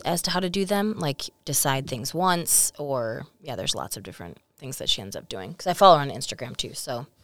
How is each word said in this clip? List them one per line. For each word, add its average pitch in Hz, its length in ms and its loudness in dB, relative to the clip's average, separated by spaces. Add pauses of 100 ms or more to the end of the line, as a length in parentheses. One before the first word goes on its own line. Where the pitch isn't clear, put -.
as 170 180 2
to 180 80 -2
how 175 80 2
to 185 100 0
do 196 160 0
them, 202 320 0
like 147 320 -4 (140)
decide 135 440 0
things 117 260 -6
once, 175 640 2
or, 135 500 -4 (140)
yeah, 131 140 -10
there's 98 200 -2
lots - 220 -8
of 101 60 -12
different 87 340 -14 (200)
things 131 200 -12
that - 120 -4
she - 120 -2
ends 98 140 -10
up - 120 -12
doing. 101 260 -10
'Cause - 140 -8
I 180 60 0
follow 180 240 10
her 143 40 2
on 139 80 -4
Instagram - 460 -8
too, - 180 -8
so 131 340 -8 (160)